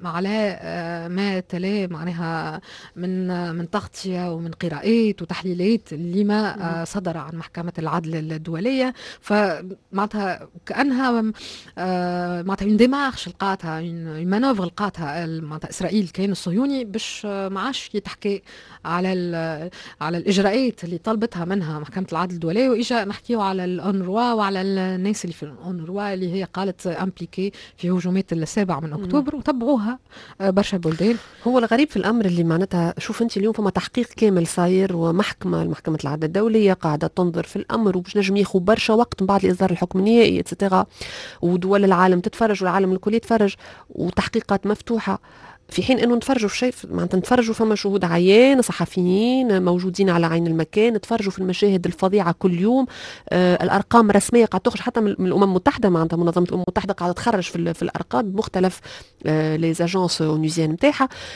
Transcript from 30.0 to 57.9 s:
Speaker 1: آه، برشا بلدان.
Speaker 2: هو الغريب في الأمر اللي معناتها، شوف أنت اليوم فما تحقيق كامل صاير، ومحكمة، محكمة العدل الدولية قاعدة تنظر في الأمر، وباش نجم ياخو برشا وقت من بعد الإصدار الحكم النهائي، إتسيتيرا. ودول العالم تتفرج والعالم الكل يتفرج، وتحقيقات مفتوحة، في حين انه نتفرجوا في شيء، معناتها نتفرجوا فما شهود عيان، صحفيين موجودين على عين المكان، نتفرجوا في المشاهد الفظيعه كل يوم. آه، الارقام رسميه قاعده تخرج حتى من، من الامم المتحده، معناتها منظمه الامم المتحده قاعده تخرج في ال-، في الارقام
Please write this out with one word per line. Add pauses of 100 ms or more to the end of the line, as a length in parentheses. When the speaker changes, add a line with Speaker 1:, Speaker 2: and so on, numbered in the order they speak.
Speaker 1:
آه،
برشا
بلدان. (300)
Speaker 2:
هو
الغريب
في
الأمر
اللي
معناتها،
شوف
أنت
اليوم
فما
تحقيق
كامل
صاير،
ومحكمة،
محكمة
العدل
الدولية
قاعدة
تنظر
في
الأمر،
وباش
نجم
ياخو
برشا
وقت
من
بعد
الإصدار
الحكم
النهائي،
إتسيتيرا. (560)
ودول
العالم
تتفرج
والعالم
الكل
يتفرج، (360)
وتحقيقات
مفتوحة، (480)
في
حين
انه
نتفرجوا
في
شيء، (120)
معناتها
نتفرجوا
فما
شهود
عيان،
صحفيين
موجودين
على
عين
المكان،
نتفرجوا
في
المشاهد
الفظيعه
كل
يوم. (440)
آه،
الارقام
رسميه
قاعده
تخرج
حتى
من،
من
الامم
المتحده،
معناتها
منظمه
الامم
المتحده
قاعده
تخرج
في
ال-،
في
الارقام